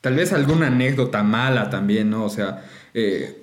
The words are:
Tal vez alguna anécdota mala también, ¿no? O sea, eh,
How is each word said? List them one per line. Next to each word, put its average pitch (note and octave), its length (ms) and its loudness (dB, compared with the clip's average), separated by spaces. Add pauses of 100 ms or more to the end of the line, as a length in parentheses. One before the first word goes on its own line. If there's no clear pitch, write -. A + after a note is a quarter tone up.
Tal C3 140 0
vez F#3 180 0
alguna D3+ 360 2
anécdota B2+ 540 0
mala A2+ 460 0
también, G#2 400 0
¿no? G#2+ 160 -2
O G2+ 60 -4
sea, G2 340 -6 (300)
eh, G2 480 -2